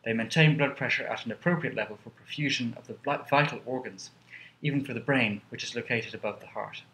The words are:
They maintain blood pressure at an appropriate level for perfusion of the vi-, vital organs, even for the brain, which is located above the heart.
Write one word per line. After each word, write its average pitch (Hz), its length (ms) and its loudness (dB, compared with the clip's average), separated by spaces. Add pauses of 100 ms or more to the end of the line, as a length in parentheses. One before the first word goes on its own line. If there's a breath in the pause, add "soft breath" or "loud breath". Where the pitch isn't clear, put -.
They 113 100 -2
maintain 135 440 6
blood 143 180 2
pressure 127 300 -2
at - 200 -6
an 117 60 -4
appropriate 156 440 0
level 104 280 -4
for 117 60 -14
perfusion 127 640 -4
of - 120 -18
the 110 80 -10 (100)
vi-, 143 240 0
vital 139 360 4
organs, - 440 -8 (540 loud breath)
even 139 200 0
for 123 100 -6
the 117 60 -4
brain, 110 500 0
which - 140 -10
is - 120 -10
located 113 380 -2
above 107 260 -6
the - 80 -18
heart. 107 340 -10 (120)